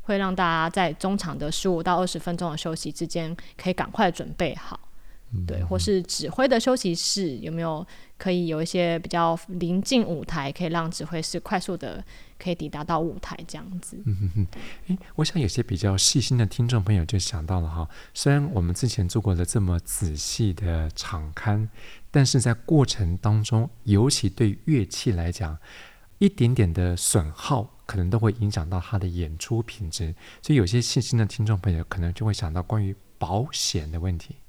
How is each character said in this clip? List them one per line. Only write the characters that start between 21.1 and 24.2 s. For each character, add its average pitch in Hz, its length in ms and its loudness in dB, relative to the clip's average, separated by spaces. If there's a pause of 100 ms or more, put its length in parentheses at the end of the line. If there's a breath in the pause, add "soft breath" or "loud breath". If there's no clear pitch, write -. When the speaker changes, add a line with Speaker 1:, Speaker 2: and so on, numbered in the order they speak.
Speaker 2:
勘， 107 340 0 (440 loud breath)
但 143 120 6
是 131 160 4
在 120 140 2
过 143 320 4
程 92 320 0
当 107 260 2
中， 113 240 2 (180)
尤 101 220 6
其 104 220 2